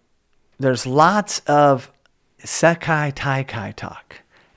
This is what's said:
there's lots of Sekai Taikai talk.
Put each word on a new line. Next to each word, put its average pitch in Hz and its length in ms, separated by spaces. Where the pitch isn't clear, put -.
there's 131 280
lots 170 580
of 147 460
Sekai 160 720
Taikai 135 600
talk. - 460